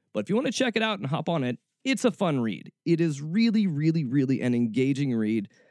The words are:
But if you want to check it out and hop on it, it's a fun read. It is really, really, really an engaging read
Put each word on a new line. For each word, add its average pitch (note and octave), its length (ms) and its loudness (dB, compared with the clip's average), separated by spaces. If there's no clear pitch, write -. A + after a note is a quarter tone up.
But G#2+ 80 -4
if G#2 80 -6
you G3 60 0
want C4 120 0
to B3+ 60 -2
check C4 240 -2
it A3 60 -2
out A3 160 -2
and C3+ 100 -6
hop C#3 220 -4
on E3 120 0
it, B2 160 -2
it's C4 200 0
a A#3 60 4
fun D3+ 300 0
read. A2 300 -4
It E3 160 2
is D3 220 -2
really, G#3 440 2
really, D#3+ 380 0
really C3 380 0
an B2 120 2
engaging B2+ 600 0
read G#2+ 340 0